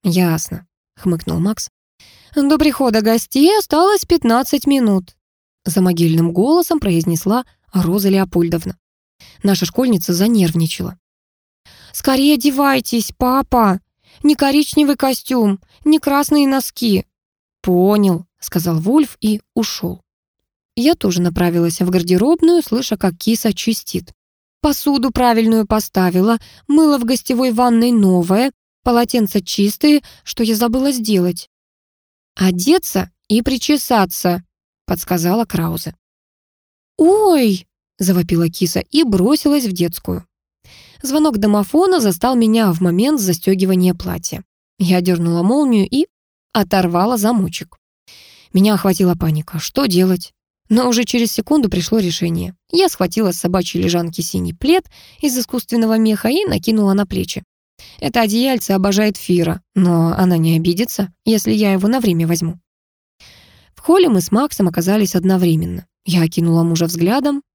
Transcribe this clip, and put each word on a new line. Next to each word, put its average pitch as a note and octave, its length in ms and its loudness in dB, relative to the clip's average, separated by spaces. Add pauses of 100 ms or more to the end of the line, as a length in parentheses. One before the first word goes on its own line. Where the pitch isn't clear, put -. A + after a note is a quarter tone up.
"Ясно", E3+ 640 -2 (280)
хмыкнул E3 440 -4
Макс. G3+ 300 -4 (640)
"До C#4+ 220 2
прихода B3+ 440 2
гостей C4 560 2
осталось F#4+ 480 2
пятнадцать B3+ 640 0
минут", G#3+ 480 0 (480)
за F3+ 180 -2
могильным E3 500 2
голосом D4+ 480 2
произнесла F3 640 -2 (280)
Роза F#3+ 360 0
Леопольдовна. F3+ 680 -2 (640)
Наша G3 220 0
школьница G3+ 480 -2
занервничала. F3 840 0 (920)
"Скорее C#4 420 2
одевайтесь, C4 840 0
папа! B3 640 0 (440)
Не D4 120 4
коричневый C#4+ 600 0
костюм, A#3+ 600 -2 (240)
не D4+ 160 4
красные C#4+ 480 0
носки!" A#3+ 580 -2 (560)
"Понял", F3+ 640 2 (140)
сказал E3+ 400 -4
Вульф B3 420 0
и G#3+ 200 -2 (120)
ушёл. F3+ 480 -6 (760)
Я C#4 200 2
тоже F3 260 -2
направилась E3+ 580 0
в F3+ 100 0
гардеробную, A#3 720 2
слыша, A3 360 -4
как F3 200 -2
киса A3 360 -2
чистит. - 600 -6 (480)
"Посуду C#4 500 0
правильную A3+ 540 2
поставила, G3+ 720 0 (300)
мыло D4 300 4
в A#3+ 80 -4
гостевой B3+ 460 -2
ванной A#3+ 400 2
новое, G3 600 2 (320)
полотенца A#3 580 0
чистые, G#3 600 0 (220)
что - 200 -6
я A3 120 0
забыла B3 360 0
сделать". G3 580 -2 (840)
"Одеться F#3 760 0 (200)
и A3+ 120 2
причесаться", A3 1000 -2 (420)
подсказала F3+ 600 -2
Краузе. E3 500 -6 (1000)
"Ой!" D#4+ 720 2 (300)
завопила F3 520 0
киса F3 320 -4 (100)
и D#4 120 2
бросилась B3+ 640 0
в G3 60 -2
детскую. F3 540 -6 (760)
Звонок C#4 360 -2
домофона G#3+ 600 0
застал A#3 360 -2
меня A3 380 2
в E3 80 -4
момент G#3+ 380 0
застёгивания F#3 720 0
платья. F3+ 500 -10 (360)
Я F3+ 220 2
дёрнула E3+ 420 0
молнию A#3 460 2
и C#4+ 180 -2 (440)
оторвала F#3+ 640 0
замочек. G3+ 600 -2 (760)
Меня G3+ 200 4
охватила F#3 420 0
паника. D#3 440 -4
Что - 260 -4
делать? F3+ 480 0 (360)
Но B3 200 2
уже A#3+ 140 0
через A#3 280 -2
секунду B3 380 0
пришло F#3+ 300 -2
решение. E3+ 560 -4 (160)
Я F4 180 2
схватила F#3 420 -2
с F3 60 -8
собачьей F3 460 -4
лежанки E3+ 380 -4
синий F3 320 -6
плед E4 320 0 (360)
из B3+ 160 -2
искусственного A3+ 600 -2
меха A3 320 0
и F#4 160 0
накинула G#3 480 0
на G3+ 120 0
плечи. F#3 380 -8 (560)
Это A#3+ 220 -2
одеяльце A3+ 500 0
обожает G3 460 0
Фира, E3+ 440 -2 (140)
но E3+ 420 2
она F3+ 200 2
не E3 180 2
обидится, F3+ 580 -2 (120)
если G#3+ 260 0
я G#3 220 0
его F#3+ 140 0
на B3+ 120 0
время E3+ 260 0
возьму. E3 320 -4 (1160)
В - 60 -20
холле F4 280 4
мы F#3+ 120 2
с - 100 -6
Максом G3+ 360 0
оказались F#3 480 -2
одновременно. F3 720 0 (200)
Я F3 180 2
окинула E3 400 0
мужа E3 220 0
взглядом. B3+ 580 -2 (100)